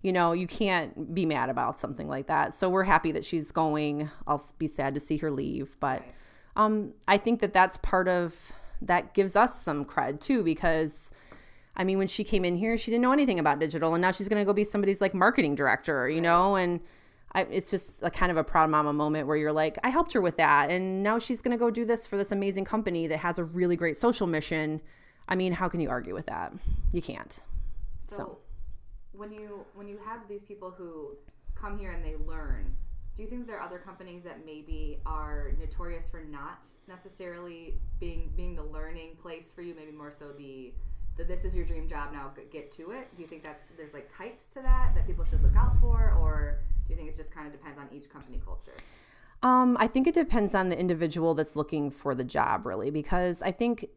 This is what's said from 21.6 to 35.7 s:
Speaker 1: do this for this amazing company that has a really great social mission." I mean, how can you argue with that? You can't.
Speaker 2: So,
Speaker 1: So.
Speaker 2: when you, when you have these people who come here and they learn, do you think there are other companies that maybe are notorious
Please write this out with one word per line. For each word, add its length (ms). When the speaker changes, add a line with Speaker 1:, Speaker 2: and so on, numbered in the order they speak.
Speaker 1:
do 160
this 200
for 120
this 160
amazing 320
company 420
that 120
has 200
a 60
really 320
great 180
social 320
mission." 540
I 80
mean, 160
how 160
can 100
you 100
argue 240
with 120
that? 260
You 100
can't. 380
Speaker 2:
So, 120
Speaker 1:
So. 200
Speaker 2:
when 180
you, 340
when 120
you 120
have 280
these 160
people 280
who 440
come 240
here 140
and 100
they 140
learn, 580
do 80
you 60
think 180
there 140
are 40
other 140
companies 460
that 200
maybe 600
are 520
notorious 520